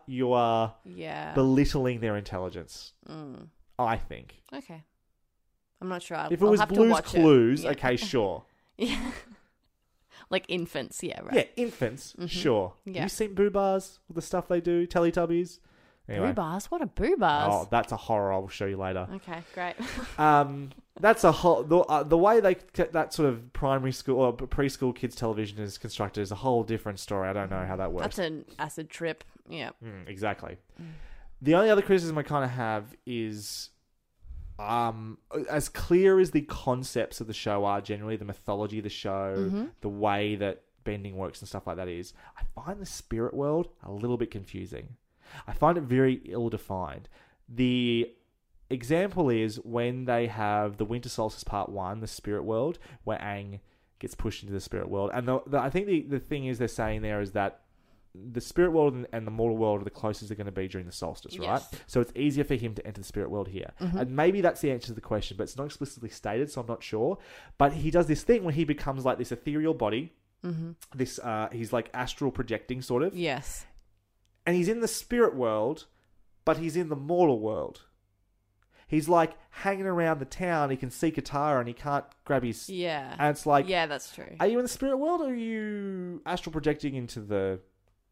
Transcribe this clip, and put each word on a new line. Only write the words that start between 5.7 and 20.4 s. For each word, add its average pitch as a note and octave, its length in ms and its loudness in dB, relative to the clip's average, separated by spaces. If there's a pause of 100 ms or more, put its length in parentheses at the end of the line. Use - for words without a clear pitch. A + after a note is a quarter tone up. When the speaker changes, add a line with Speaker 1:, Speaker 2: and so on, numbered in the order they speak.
Speaker 2:
I'm F#3 80 -8
not F3 140 -6
sure. E3 140 -10
I'll, D3+ 160 -2
Speaker 1:
If E3+ 100 0
it - 20 6
Speaker 2:
I'll G#3 60 10
Speaker 1:
was G#3+ 100 6
Speaker 2:
have G#3+ 100 4
to F#3+ 40 0
Speaker 1:
Blue's A3+ 180 8
Speaker 2:
watch D#3 220 0
it. F3 60 6
Speaker 1:
Clues, C#3+ 440 8
Speaker 2:
Yeah. B2 60 0
Speaker 1:
okay, C3 260 2
sure. A2+ 520 -2
Speaker 2:
<laughs> - 300 -20
Yeah. B3 340 -4 (1160)
Like F#3 200 -2
infants, E3+ 540 -6
yeah, - 200 -8
right. - 120 -6 (220)
Speaker 1:
Yeah, A#3+ 80 0
infants, C#3 500 -4
Speaker 2:
Mm-hmm. F3 120 -8
Speaker 1:
sure. C3 480 2 (100)
Speaker 2:
Yeah. F#3+ 100 -10
Speaker 1:
Have E3+ 100 -4
you G3 40 -4
seen G3+ 260 -4
Boo G3+ 140 4
Bars? F#3+ 520 0 (100)
The E3 100 -6
stuff F3 280 -4
they F3 120 2
do? F3 260 2
Teletubbies? E3+ 760 2 (480)
Anyway. G2 200 0
Speaker 2:
Boo - 60 0
Bars? F3 360 -2
What E4+ 120 -2
are A#3 40 -2
Boo C4 300 0
Bars? D3 380 4
Speaker 1:
Oh, E2+ 160 0
that's A#2 220 2
a A2 40 -4
horror G2+ 360 0
I'll F#2+ 160 -2
show G2+ 180 -6
you G2 100 -4
later. F#2+ 380 -4
Speaker 2:
Okay, E3+ 280 -12 (120)
great. F3+ 220 -6 (200)
<laughs> B3 220 -10
Speaker 1:
Um, C#3+ 520 4 (280)